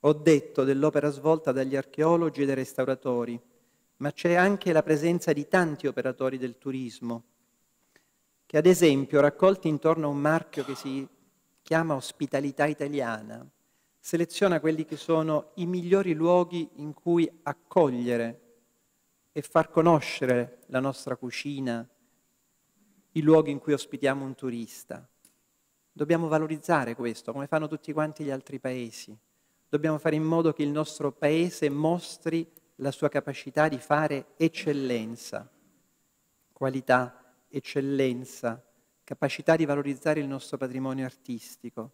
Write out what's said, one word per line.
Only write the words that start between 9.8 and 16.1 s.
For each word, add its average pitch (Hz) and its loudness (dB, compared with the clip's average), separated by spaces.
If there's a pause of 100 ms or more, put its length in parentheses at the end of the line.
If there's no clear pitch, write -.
a 143 -2
un 143 -4
marchio 151 -2
che 135 -8
si 135 -8 (540)
chiama 160 0
ospitalità 139 -4
italiana, 127 -6 (520)
seleziona 170 0
quelli 156 0
che 156 -10
sono 156 0
i 175 -6
migliori 180 0